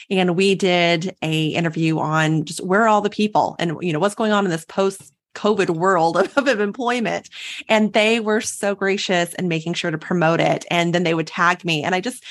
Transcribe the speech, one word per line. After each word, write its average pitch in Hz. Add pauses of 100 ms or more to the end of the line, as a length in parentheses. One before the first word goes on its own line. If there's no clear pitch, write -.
And 185
we 196
did 175
a 156
interview 160
on 156
just 165
where 196
are -
all 214
the 208
people -
and, 165
you 175
know, 151
what's 202
going 214
on 202
in 190
this 165
post - (220)
covid 190
world 170
<laughs> -
of, -
of 254
employment. 208 (400)
And 214
they 226
were 214
so -
gracious 190
in 180
making 165
sure 175
to 156
promote 165
it. 156
And 170
then 175
they 165
would 160
tag 175
me. 156
And 143
I 185
just, 247